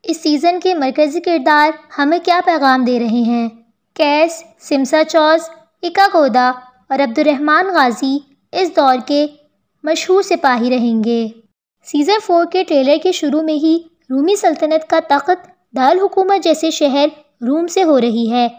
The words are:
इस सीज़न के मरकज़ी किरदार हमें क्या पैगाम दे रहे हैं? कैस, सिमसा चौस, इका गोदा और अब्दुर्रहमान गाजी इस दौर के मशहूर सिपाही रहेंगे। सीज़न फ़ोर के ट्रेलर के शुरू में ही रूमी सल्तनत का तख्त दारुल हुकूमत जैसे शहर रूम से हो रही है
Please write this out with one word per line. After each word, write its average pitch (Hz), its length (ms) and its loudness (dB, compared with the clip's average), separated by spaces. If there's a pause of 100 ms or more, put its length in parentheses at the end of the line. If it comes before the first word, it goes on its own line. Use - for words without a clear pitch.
इस - 180 -6
सीज़न 320 360 0
के 370 160 -2
मरकज़ी 294 460 -2
किरदार 311 580 0 (180)
हमें 302 240 0
क्या 349 200 0
पैगाम 269 440 2
दे 247 140 0
रहे 233 240 0
हैं? 233 260 -2 (480)
कैस, 302 480 0 (140)
सिमसा 302 440 0
चौस, 311 480 2 (340)
इका 381 220 2
गोदा 254 440 2 (420)
और 269 80 -2
अब्दुर्रहमान 302 720 0
गाजी 269 480 0 (320)
इस 349 240 -2
दौर 262 240 2
के 294 280 -2 (560)
मशहूर 370 380 0
सिपाही 254 480 0
रहेंगे। 226 640 -2 (520)
सीज़न 302 320 0
फ़ोर 339 280 0
के 370 180 -2
ट्रेलर 294 340 2
के 370 140 -2
शुरू 302 300 -2
में 311 120 -2
ही 320 220 0 (340)
रूमी 302 260 0
सल्तनत 311 540 -2
का 330 100 2
तख्त 320 420 -2 (320)
दारुल 277 260 2
हुकूमत 381 400 0
जैसे 320 300 0
शहर 294 400 0 (320)
रूम 302 240 -2
से 381 160 0
हो 302 160 4
रही 233 280 0
है 240 220 0 (100)